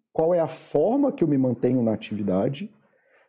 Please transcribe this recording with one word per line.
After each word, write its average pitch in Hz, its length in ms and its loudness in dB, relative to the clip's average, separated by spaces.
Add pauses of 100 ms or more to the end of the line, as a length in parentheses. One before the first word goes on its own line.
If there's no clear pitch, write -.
(120)
qual 165 220 2
é 175 40 2
a 160 80 0
forma 233 640 0
que - 140 0
eu 156 40 2
me 147 80 2
mantenho 127 460 2
na 110 100 2
atividade 104 800 -4 (580)